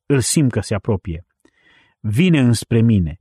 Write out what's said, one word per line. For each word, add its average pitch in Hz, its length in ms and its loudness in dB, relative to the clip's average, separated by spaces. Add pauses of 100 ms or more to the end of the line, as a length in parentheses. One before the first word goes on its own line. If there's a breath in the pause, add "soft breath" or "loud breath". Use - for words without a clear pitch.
Îl 143 140 0
simt 135 300 0
că - 100 -4
se - 140 -6
apropie. 92 520 -6 (760 soft breath)
Vine 147 400 2
înspre 117 400 0
mine. 98 400 2